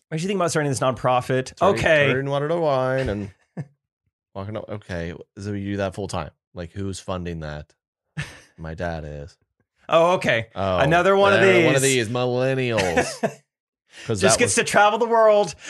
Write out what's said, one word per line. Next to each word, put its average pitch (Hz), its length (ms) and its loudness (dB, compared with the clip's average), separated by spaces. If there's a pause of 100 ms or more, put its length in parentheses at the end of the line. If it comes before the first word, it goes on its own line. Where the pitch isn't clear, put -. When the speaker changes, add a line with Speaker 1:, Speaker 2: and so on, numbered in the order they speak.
Speaker 1:
What 160 100 -6
do 156 40 -6
you 180 60 -6
think 196 100 -2
about 175 120 0
starting 147 200 0
this 131 100 -2
nonprofit? 127 760 -2
Speaker 2:
turning, 190 220 2
Speaker 1:
Okay. 143 340 4
Speaker 2:
turning 135 180 -2
water 143 180 -2
to 165 80 0
wine 131 520 0
and 101 220 -4 (260)
Speaker 1:
<laughs> 143 80 -8 (720)
Speaker 2:
walking 101 220 -10
up. - 120 -10
Okay, 87 460 -8 (240)
so 101 140 -8
you 101 200 -4
do 101 60 -2
that 98 160 -2
full 98 140 -8
time. 82 220 -8 (220)
Like, 85 200 -8
who's 98 260 -8
funding 87 420 -8
that? 76 320 -12 (840)
My 80 160 -10
dad 82 320 -6
is. 73 320 -14 (500)
Speaker 1:
Oh, 165 280 4
okay. 120 380 -2
Speaker 2:
Oh, 95 240 0
Speaker 1:
Another 175 380 4
one 196 160 4
of 196 80 4
Speaker 2:
another 185 240 6
one 156 120 4
of 135 60 2
Speaker 1:
these. 131 260 2
Speaker 2:
these 120 60 -6
millennials. 123 920 0 (160)
Speaker 1:
<laughs> - 180 -4 (680)
Speaker 2:
'Cause 107 140 -2
Speaker 1:
Just 110 180 4
Speaker 2:
that - 60 4
Speaker 1:
gets - 120 -2
Speaker 2:
was 226 100 2
Speaker 1:
to - 40 -6
travel 208 280 4
the 240 80 0
world 214 480 4 (160)